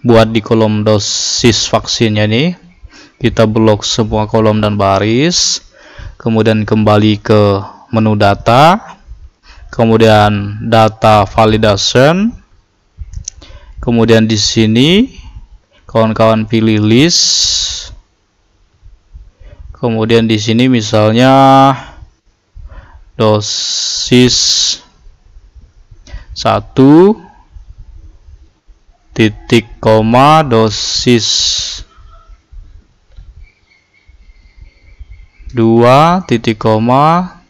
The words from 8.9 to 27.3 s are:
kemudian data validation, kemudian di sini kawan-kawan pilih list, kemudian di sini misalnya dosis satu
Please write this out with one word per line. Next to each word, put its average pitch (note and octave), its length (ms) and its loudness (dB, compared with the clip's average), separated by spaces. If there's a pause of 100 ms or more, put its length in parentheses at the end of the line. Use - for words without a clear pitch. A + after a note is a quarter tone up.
kemudian G#2+ 1040 0
data A2 560 2
validation, A2+ 1040 0 (1500)
kemudian A2+ 400 2
di A2 160 -2
sini A2+ 500 0 (920)
kawan-kawan A2 640 0
pilih A2 400 0
list, - 1040 -2 (1800)
kemudian A2+ 480 -2
di A2 160 0
sini A2+ 320 0
misalnya C3 1040 2 (1400)
dosis - 1600 -2 (1600)
satu C#3 800 2 (2000)